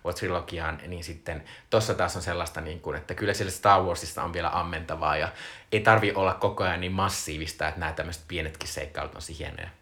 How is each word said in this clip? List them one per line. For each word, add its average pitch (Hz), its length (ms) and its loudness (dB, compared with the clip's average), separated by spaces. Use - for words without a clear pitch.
Wars-trilogiaan, 85 800 -2
niin 87 180 -8
sitten 78 400 -8
tossa 110 240 4
taas 90 220 0
on 87 60 -4
sellaista, 85 380 -2
niin 78 200 -8
kuin, 76 160 -4
että 85 180 -8
kyllä 101 200 0
siellä 95 160 0
Star 98 320 8
Warsissa 85 400 -2
on 85 100 -2
vielä 85 160 0
ammentavaa 80 680 0
ja 78 120 0
ei 107 80 4
tarvi 107 320 8
olla 95 220 4
koko 98 300 2
ajan 87 160 2
niin 90 120 -2
massiivista, 80 760 -2
että 85 120 -4
nää 80 120 -2
tämmöiset 80 360 -6
pienetkin 80 400 -6
seikkailut 76 420 -6
on - 40 -18
tosi - 240 -12
hienoja. - 300 -10